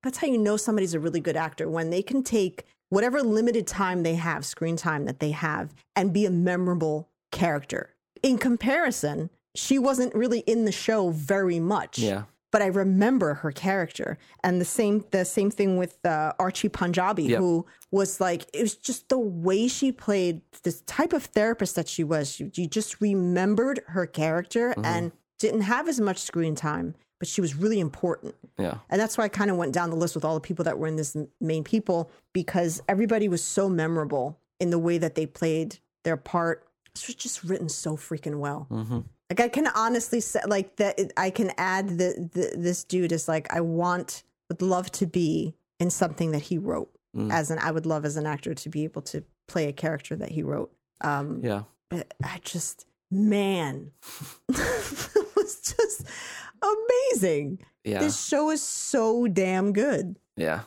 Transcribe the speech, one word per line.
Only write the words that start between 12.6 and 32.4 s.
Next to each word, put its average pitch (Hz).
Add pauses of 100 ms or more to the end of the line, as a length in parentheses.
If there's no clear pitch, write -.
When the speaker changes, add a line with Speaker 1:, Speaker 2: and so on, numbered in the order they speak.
Speaker 1:
I 202
remember 190
her 147
character. 190 (240)
And 180
the 175
same, 208
the 185
same 202
thing 196
with, 180
uh, 156
Archie 190
Panjabi, 180
Speaker 2:
Yep. 117
Speaker 1:
who 170 (240)
was 196
like, 175
it -
was 214
just -
the 262
way 190
she 262
played, 185 (200)
this 170
type -
of -
therapist 214
that 165
she -
was. 147
You, 139
you 175
just -
remembered 202
her 175
character 170
Speaker 2:
Mm-hmm. 113
Speaker 1:
and 170 (280)
didn't 220
have 240
as 262
much 196
screen 165
time, 156 (260)
but 175
she -
was 151
really 208
important. - (240)
Speaker 2:
Yeah. 95 (120)
Speaker 1:
And 190
that's 220
why 226
I 202
kinda 202
went 160
down 170
the 165
list 165
with 160
all 160
the 156
people 170
that 165
were 156
in 156
this 151
m-, 151 (140)
main 160
people, 185 (220)
because 175